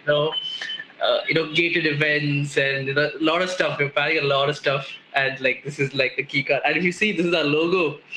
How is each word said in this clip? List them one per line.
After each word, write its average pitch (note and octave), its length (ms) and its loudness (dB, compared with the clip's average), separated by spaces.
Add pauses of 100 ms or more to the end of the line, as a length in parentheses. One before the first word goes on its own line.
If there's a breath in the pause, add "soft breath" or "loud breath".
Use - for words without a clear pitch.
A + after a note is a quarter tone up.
You D3 120 0
know, D3+ 220 2 (640 loud breath)
uh, A#2+ 280 2
you - 60 0
know, D#3+ 180 0
gated E3+ 340 2
events D3 680 0
and, C#3 320 0
you C#3 60 -4
know, D3 200 2
a D#3 80 -4
lot D#3+ 180 2
of F3+ 80 0
stuff. D3+ 300 -2
We're C#3+ 120 0
planning D#3 280 0
a C#3+ 40 0
lot C#3 260 2
of C#3+ 80 -2
stuff, C#3+ 320 -2 (260)
and, C3 260 0
like, C3 240 0
this C#3+ 140 -10
is, C#3 160 -2
like, C3 220 0
the C3+ 80 -4
key C#3+ 180 -2
card. C#3 220 0
And D3+ 120 2
if D#3+ 60 0
you F3+ 80 2
see, G#3 220 0
this E3+ 140 0
is E3+ 80 2
our D#3+ 100 2
logo, D#3 560 2 (160 loud breath)